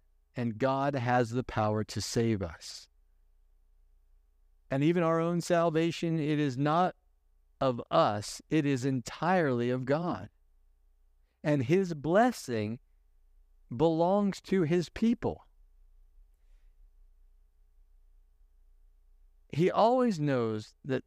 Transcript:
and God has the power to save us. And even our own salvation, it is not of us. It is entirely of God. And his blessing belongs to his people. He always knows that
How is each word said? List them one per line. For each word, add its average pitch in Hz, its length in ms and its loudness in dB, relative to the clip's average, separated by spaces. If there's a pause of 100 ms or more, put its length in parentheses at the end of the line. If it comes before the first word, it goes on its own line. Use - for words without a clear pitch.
(360)
and 117 240 -4
God 135 340 0
has 123 380 0
the 123 120 -4
power 107 400 -2
to - 160 -8
save 113 440 -2
us. - 440 -14 (1800)
And 135 140 0
even 175 180 2
our 165 180 2
own 170 220 -2
salvation, 165 800 0
it 147 180 0
is 143 180 -2
not 151 400 0 (640)
of 127 300 0
us. 117 600 0
It 151 140 2
is 135 200 0
entirely 135 840 0
of 127 140 -4
God. 151 440 -2 (1120)
And 147 200 0
his 170 320 0
blessing 135 840 0 (960)
belongs 170 640 2
to 190 200 2
his 165 280 0
people. 220 580 -2 (4000)
He 170 200 2
always 233 480 2
knows 117 640 -2
that 131 240 -2